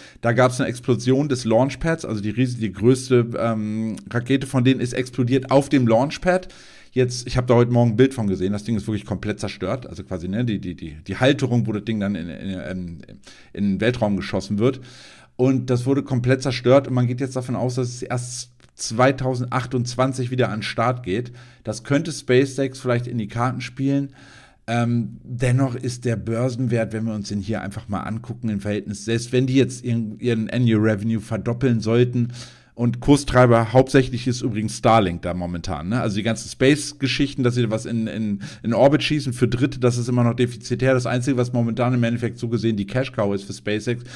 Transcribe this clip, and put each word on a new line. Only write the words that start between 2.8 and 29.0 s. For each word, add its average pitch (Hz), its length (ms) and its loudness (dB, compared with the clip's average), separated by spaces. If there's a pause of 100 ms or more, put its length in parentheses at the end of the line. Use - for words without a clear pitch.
ähm, 110 560 -2 (160)
Rakete 135 360 -2
von 131 180 2
denen 131 160 6
ist 123 120 -2
explodiert 127 560 0
auf 139 200 4
dem 127 180 4
Launchpad. 151 600 2 (420)
Jetzt, 123 340 0
ich 117 120 -4
hab 123 100 0
da 120 80 6
heute 120 160 6
Morgen 120 220 4
ein 104 40 -4
Bild 131 160 6
von 110 140 -2
gesehen, 95 260 0
das 104 120 -6
Ding 117 120 -2
ist 95 80 -4
wirklich 107 220 -4
komplett 101 320 -4
zerstört, 104 480 -6
also 92 160 -12
quasi, 90 240 -8
ne, 110 180 -2
die, 104 160 -2
die, 90 140 -8
die, 78 280 -14
die 98 140 -8
Halterung, 123 480 2
wo 107 60 -4
das 104 140 -4
Ding 110 140 -2
dann 101 140 -2
in, 85 160 -8
in, 76 220 -10
in, 87 500 -10 (500)
in - 120 -4
den 98 180 0
Weltraum 110 340 2
geschossen 98 440 -4
wird. 127 200 2 (560)
Und 131 360 2
das 123 160 0
wurde 139 160 2
komplett 131 400 0
zerstört 135 440 4
und 131 60 -4
man 123 140 2
geht 120 120 -4
jetzt 131 160 -6
davon 127 200 -4
aus, 123 180 -2
dass 127 140 -2
es - 160 -12
erst - 480 -8 (240)
zweitausendachtundzwanzig 127 1500 0
wieder 123 200 0
an 107 100 -6
den 104 40 -6
Start 123 400 -2
geht. 107 280 -4 (320)
Das 107 200 -6
könnte 160 280 0
SpaceX 135 680 0
vielleicht 120 280 -2
in 120 100 -8
die 107 100 -4
Karten 123 340 -4
spielen. 139 520 -2 (540)
Ähm, 117 560 0
dennoch 127 520 0
ist - 300 -6
der 117 100 0
Börsenwert, 113 800 -2
wenn 110 120 -4
wir 110 80 -4
uns 101 160 -6
den 101 100 -2
hier 101 220 -4
einfach 101 260 -10
mal 101 140 -4
angucken 117 480 -6
im 101 120 -2
Verhältnis, 104 440 -6